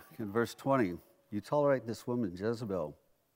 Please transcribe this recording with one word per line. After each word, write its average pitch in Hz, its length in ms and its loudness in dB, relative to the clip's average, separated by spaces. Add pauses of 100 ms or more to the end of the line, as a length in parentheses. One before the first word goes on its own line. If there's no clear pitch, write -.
(180)
In 104 160 -6
verse 117 200 0
twenty, 117 440 2 (340)
"You 104 80 -2
tolerate 143 460 2
this 113 200 -6
woman 117 300 0
Jezebel." 95 580 -2 (420)